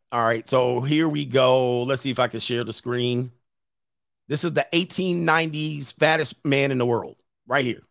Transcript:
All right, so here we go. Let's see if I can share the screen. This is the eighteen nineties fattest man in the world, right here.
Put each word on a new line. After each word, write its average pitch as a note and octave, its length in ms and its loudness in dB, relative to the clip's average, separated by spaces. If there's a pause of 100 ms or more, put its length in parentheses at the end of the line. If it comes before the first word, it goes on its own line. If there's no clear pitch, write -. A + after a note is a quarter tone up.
(120)
All A#2+ 120 2
right, A2+ 240 2
so B2 340 2
here D3+ 260 2
we D3 180 -2
go. B2+ 580 2
Let's C3 180 -2
see C3+ 100 -4
if A#2+ 80 -2
I B2 80 2
can A2+ 120 -8
share A#2+ 240 -2
the A2 100 -8
screen. B2 580 -4 (960)
This D3 160 -4
is E3+ 100 -2
the C#3+ 200 0
eighteen F3 520 -2
nineties D#3 680 -2
fattest D#3 520 0
man C#3 260 2
in C3 60 0
the B2 80 2
world, A2+ 300 -2 (320)
right C3 160 0
here. A#2 280 -4